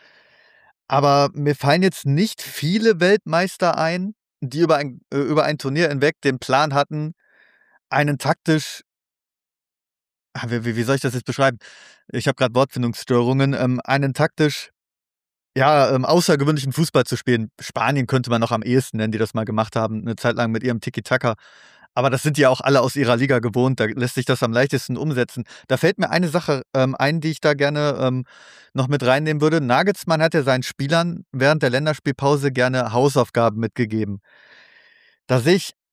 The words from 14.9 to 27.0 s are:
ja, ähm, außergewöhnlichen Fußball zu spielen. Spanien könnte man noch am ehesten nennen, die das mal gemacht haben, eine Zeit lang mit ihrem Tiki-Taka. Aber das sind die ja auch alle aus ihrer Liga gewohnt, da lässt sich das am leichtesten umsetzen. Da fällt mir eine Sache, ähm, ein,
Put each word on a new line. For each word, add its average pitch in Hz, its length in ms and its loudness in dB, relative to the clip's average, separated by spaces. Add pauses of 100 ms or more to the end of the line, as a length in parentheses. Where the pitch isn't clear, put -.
ja, 135 380 4
ähm, 127 120 0
außergewöhnlichen 147 680 2
Fußball 151 300 2
zu - 140 -4
spielen. 113 320 0 (100)
Spanien 127 480 -2
könnte 131 220 -2
man 117 120 0
noch 113 100 -2
am 110 120 -2
ehesten 123 340 0
nennen, 110 140 -2
die 110 60 -4
das 107 160 -2
mal 110 120 -4
gemacht 110 300 -4
haben, 110 260 -2
eine 113 140 -6
Zeit 117 200 -2
lang 113 160 -2
mit 110 120 -4
ihrem 120 180 -2
Tiki-Taka. 123 540 -2 (600)
Aber 127 160 2
das 127 100 -2
sind 147 160 -2
die 147 40 4
ja 131 80 6
auch 131 120 0
alle 135 200 4
aus 131 140 0
ihrer 123 220 2
Liga 131 220 2
gewohnt, 123 400 0
da - 60 2
lässt 123 280 -2
sich 127 120 -4
das 131 180 -2
am 113 100 0
leichtesten 131 420 0
umsetzen. 127 480 -4 (240)
Da 135 80 0
fällt 165 220 0
mir 175 140 -2
eine 175 180 0
Sache, 143 320 -2 (140)
ähm, 131 200 2
ein, 147 240 0